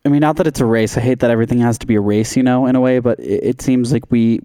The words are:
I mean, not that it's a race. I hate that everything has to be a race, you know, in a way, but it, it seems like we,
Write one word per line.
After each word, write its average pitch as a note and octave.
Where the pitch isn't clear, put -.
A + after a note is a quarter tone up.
I C#3+
mean, C#3+
not D3+
that E3+
it's C#3+
a C3
race. A2+
I B2
hate B2+
that A#2+
everything A#2
has A#2+
to -
be G#2+
a G#2
race, G#2
you C3
know, B2+
in B2+
a B2+
way, B2+
but A#2+
it, G2
it B2+
seems B2+
like A#2+
we, A2+